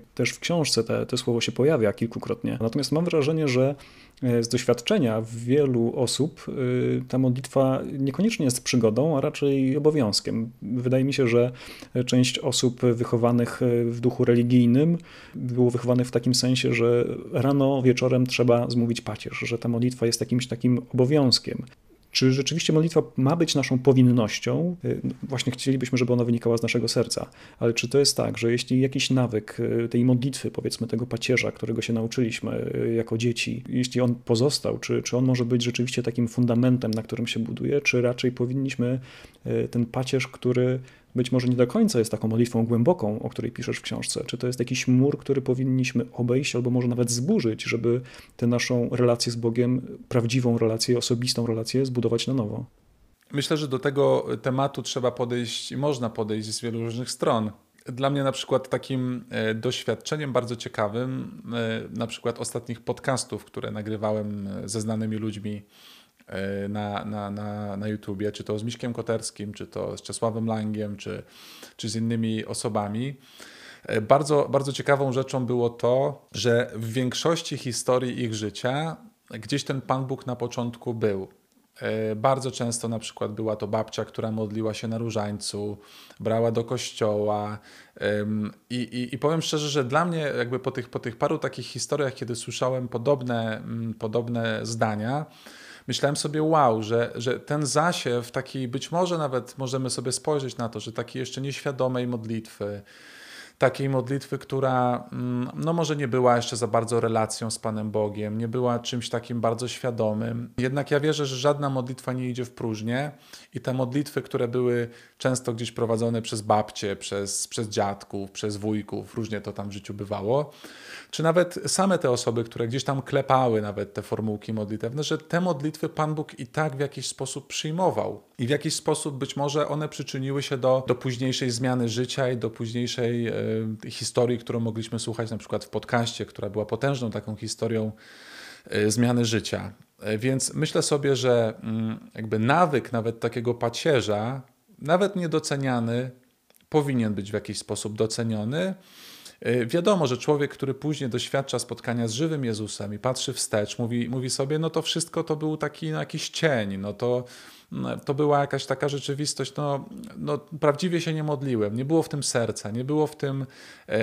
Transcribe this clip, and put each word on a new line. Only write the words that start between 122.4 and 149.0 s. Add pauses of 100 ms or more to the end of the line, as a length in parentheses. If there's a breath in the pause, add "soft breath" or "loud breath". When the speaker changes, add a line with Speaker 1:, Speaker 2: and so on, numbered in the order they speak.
Speaker 2:
które
gdzieś
tam
klepały
nawet
te
formułki
modlitewne,
że
te
modlitwy
Pan
Bóg
i
tak
w
jakiś
sposób
przyjmował. (140)
I
w
jakiś
sposób
być
może
one
przyczyniły
się
do,
do
późniejszej
zmiany
życia
i
do
późniejszej,
e, (560)
historii,
którą
mogliśmy
słuchać
na
przykład
w
podcaście,
która
była
potężną
taką
historią, (720 loud breath)
e,
zmiany
życia. (260)
E,
więc
myślę
sobie,
że, (100)
mm,
jakby
nawyk
nawet
takiego
pacierza, (380)
nawet
niedoceniany, (580)
powinien
być
w
jakiś
sposób
doceniony. (680 loud breath)